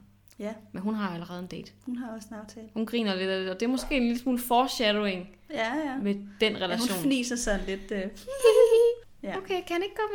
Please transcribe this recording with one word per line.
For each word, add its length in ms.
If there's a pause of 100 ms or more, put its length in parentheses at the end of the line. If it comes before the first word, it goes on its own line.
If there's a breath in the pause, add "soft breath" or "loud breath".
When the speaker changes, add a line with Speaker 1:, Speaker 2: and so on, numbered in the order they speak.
(380)
Speaker 1:
Ja. 140 (200)
Speaker 2:
Men 100
hun 120
har 200
allerede 260
en 60
date. 260 (100)
Speaker 1:
Hun 140
har 180
også 160
en 60
aftale. 380
Speaker 2:
Hun 120
griner 280
lidt 160
af 100
det, 100
og 100
det 60
er 40
måske 260
en 60
lille 160
smule 200
foreshadowing 920 (220)
Speaker 1:
Ja, 240
ja. 240
Speaker 2:
med 160 (260)
den 160
Speaker 1:
Ja, 80
Speaker 2:
relation. 320
Speaker 1:
hun 60
fniser 340
sådan 300
lidt, 240
øh. 200
Speaker 2:
<laughs> 1120
Speaker 1:
Ja. 160
Speaker 2:
Okay, 280
kan 160
ikke 140
gå 60 (120)